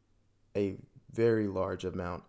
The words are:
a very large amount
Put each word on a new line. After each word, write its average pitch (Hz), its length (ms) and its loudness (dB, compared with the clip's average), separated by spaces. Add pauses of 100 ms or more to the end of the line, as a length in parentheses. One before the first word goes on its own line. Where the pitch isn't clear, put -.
(560)
a 98 200 0 (360)
very 113 340 4
large 95 380 -2
amount 90 440 -4